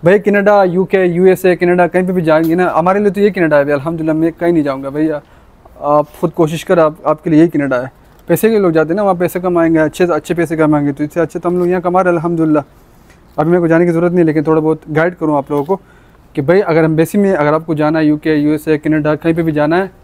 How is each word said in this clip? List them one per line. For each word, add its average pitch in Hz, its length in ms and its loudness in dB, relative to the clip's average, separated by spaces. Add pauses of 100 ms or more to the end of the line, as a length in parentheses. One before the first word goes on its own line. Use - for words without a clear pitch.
भाई 180 180 4
Canada, 202 440 2
यूके, 185 420 0
यूएसए, 180 500 2
Canada 175 300 2
कहीं 180 200 -2
पे 185 60 -2
भी 180 100 0
जाएंगे 160 320 2
ना, 180 160 0
हमारे 185 300 0
लिए 208 100 2
तो 196 100 -6
ये 202 100 4
Canada 165 260 0
है 143 80 4
भाई, 147 100 -2
अल्हम्दुलिल्लाह 156 420 -4
मैं 160 160 0
कहीं 170 200 -2
नहीं 160 120 2
जाऊँगा 135 260 -6
भैया। 151 300 -4 (680)
आप 147 200 2 (120)
खुद 165 120 -2
कोशिश 160 320 -2
कर, 185 140 0
आप, 156 280 0
आपके 156 240 -4
लिए 151 100 4
यही 170 100 4
Canada 139 280 -2
है। 127 120 -8 (380)
पैसे 175 220 0
के 220 80 0
लोग 185 140 2
जाते 156 160 0
हैं 170 80 -2
ना 214 60 -2
वहाँ 196 140 0
पैसे 175 240 -4
कमाएंगे, 170 400 0
अच्छे 156 260 0
से 170 60 -2
अच्छे 156 220 -4
पैसे 165 220 -4
कमाएंगे, 151 360 0
तो 139 120 -6
इससे 151 160 -6
अच्छे 160 180 -4
तो 175 100 -4
हम 175 100 -2
लोग 175 100 0
यहाँ 180 140 -2
कमा 180 180 0
रहे 185 120 0
हैं 175 60 0
अल्हम्दुलिल्लाह। 160 460 0 (720)
अभी 151 140 0
मेरे 175 100 2
को 170 80 0
जाने 165 180 2
की 175 60 0
ज़रूरत 170 200 0
नहीं, 175 120 2
लेकिन 156 200 0
थोड़ा 156 160 2
बहुत 156 300 -2
guide 165 240 0
करूँ 156 220 -2
आप 139 140 -4
लोगों 143 160 -2
को 185 140 -4 (540)
कि 147 80 -4
भाई 170 200 2
अगर 165 220 0
एम्बेसी 160 340 0
में 196 140 2
अगर 147 220 0
आपको 160 200 -4
जाना 151 240 0
है, 156 80 0
यूके, 151 300 0
यूएसए, 151 420 -2
Canada 151 380 -2
कहीं 165 180 -2
पे 170 80 -2
भी 165 100 -2
जाना 151 240 0
है 190 140 -2 (120)